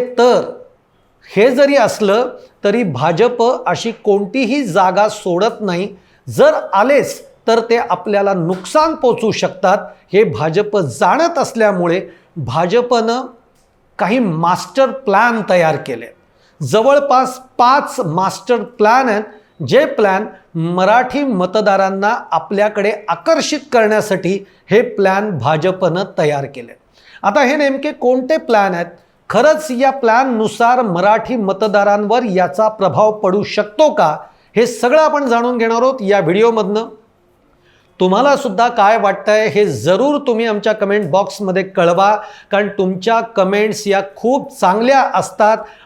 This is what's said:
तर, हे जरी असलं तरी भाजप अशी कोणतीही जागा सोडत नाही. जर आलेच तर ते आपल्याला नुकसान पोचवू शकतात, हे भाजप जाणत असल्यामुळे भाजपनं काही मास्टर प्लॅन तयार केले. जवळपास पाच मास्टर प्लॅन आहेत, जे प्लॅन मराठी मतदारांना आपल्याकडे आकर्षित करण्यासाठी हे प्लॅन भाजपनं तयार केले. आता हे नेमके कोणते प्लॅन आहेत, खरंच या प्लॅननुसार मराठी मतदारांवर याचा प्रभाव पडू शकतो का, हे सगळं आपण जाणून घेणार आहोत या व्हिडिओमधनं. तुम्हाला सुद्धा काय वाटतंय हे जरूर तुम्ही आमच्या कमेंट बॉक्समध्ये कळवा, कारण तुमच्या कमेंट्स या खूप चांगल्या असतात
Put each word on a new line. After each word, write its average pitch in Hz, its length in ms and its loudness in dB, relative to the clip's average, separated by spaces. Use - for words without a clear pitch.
तर, 240 320 4
हे 220 260 2
जरी 277 240 4
असलं 220 540 0
तरी 202 200 0
भाजप 170 580 0
अशी 180 240 -4
कोणतीही 214 600 0
जागा 190 460 2
सोडत 214 520 -2
नाही. 185 260 -4
जर 202 260 4
आलेच 233 480 2
तर 233 120 4
ते 226 180 0
आपल्याला 202 560 0
नुकसान 185 600 0
पोचवू 226 360 0
शकतात, 190 460 0
हे 196 100 4
भाजप 170 540 -2
जाणत 202 600 0
असल्यामुळे 190 640 0
भाजपनं 226 880 -2
काही 214 200 0
मास्टर 180 800 -2
प्लॅन 220 500 2
तयार 170 260 2
केले. 113 260 -12
जवळपास 254 800 0
पाच 269 420 2
मास्टर 190 640 -2
प्लॅन 240 460 2
आहेत, 214 140 -2
जे 240 180 4
प्लॅन 208 400 0
मराठी 190 680 0
मतदारांना 196 920 0
आपल्याकडे 202 600 -2
आकर्षित 302 520 -2
करण्यासाठी 202 640 0
हे 208 100 4
प्लॅन 202 560 -2
भाजपनं 165 640 -2
तयार 147 280 -2
केले. 120 340 -16
आता 208 180 2
हे 269 140 2
नेमके 277 360 -2
कोणते 254 460 0
प्लॅन 208 360 0
आहेत, 175 260 -8
खरंच 302 420 2
या 262 180 2
प्लॅननुसार 240 920 0
मराठी 208 540 0
मतदारांवर 208 920 0
याचा 185 420 0
प्रभाव 208 440 0
पडू 208 320 -2
शकतो 214 500 0
का, 160 220 0
हे 226 100 2
सगळं 247 360 0
आपण 294 240 0
जाणून 240 320 0
घेणार 226 240 0
आहोत 262 200 0
या 202 180 2
व्हिडिओमधनं. 208 680 0
तुम्हाला 220 360 2
सुद्धा 233 340 0
काय 220 280 2
वाटतंय 208 500 0
हे 202 180 2
जरूर 185 520 0
तुम्ही 240 280 -2
आमच्या 214 280 -2
कमेंट 202 380 -2
बॉक्समध्ये 190 540 -2
कळवा, 190 500 2
कारण 208 160 0
तुमच्या 190 420 0
कमेंट्स 202 520 0
या 190 140 0
खूप - 440 -4
चांगल्या 226 400 2
असतात 208 440 0